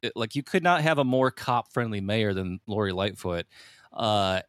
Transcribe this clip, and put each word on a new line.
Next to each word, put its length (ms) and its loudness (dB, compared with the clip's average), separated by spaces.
it, 140 -6
like, 180 -4
you 80 -4
could 220 -2
not 180 4
have 160 2
a 60 2
more 260 4
cop-friendly 720 -2
mayor 320 0
than 320 -4
Lori 280 -2
Lightfoot. 520 -4
Uh, 580 2